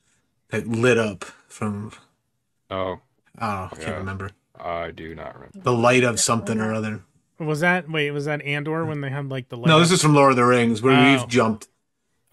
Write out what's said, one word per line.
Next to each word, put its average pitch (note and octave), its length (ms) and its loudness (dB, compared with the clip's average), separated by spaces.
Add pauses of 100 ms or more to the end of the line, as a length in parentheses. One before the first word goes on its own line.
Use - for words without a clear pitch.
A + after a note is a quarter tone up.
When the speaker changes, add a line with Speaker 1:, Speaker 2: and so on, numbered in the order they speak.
(500)
Speaker 1:
that G#2+ 180 -6
lit A#2 300 2
up G#2 260 -4 (240)
from G#2 440 -8 (800)
Speaker 2:
Oh. F#2+ 300 -6 (400)
Speaker 1:
Oh, - 20 -16
I G2 320 -6
can't D2+ 140 -16
Speaker 2:
Yeah. E2 100 -6
Speaker 1:
remember. F#2+ 340 -10 (280)
Speaker 2:
I E2+ 320 -8
do D#2+ 220 -14
not D#2 220 -14
remember. - 240 -20
Speaker 1:
The - 140 -2
light B2 300 4
of A#2 160 0
something A2+ 400 -2
or A2 140 -4
other. G#2+ 300 -8 (360)
Speaker 3:
Was D#3 200 -6
that, F3 300 0
wait, D3+ 220 -4
was C#3+ 140 -6
that D3 160 -6
Andor D3 440 -6
when D3+ 160 -6
they C#3 100 -8
had, C#3 180 -8
like, C3 200 -10
the B2+ 80 -14
light A#2 100 -4
Speaker 1:
No, D#3+ 120 8
this E3+ 100 6
Speaker 3:
up? F#3 60 4
Speaker 1:
is F3 60 2
from D3+ 140 4
Lord C#3 160 8
of B2+ 60 2
the B2 80 4
Rings, A#2 360 2
where C3 160 6
Speaker 3:
Oh. C#3 140 6
Speaker 1:
we've B2+ 160 0
jumped. A2+ 400 0 (640)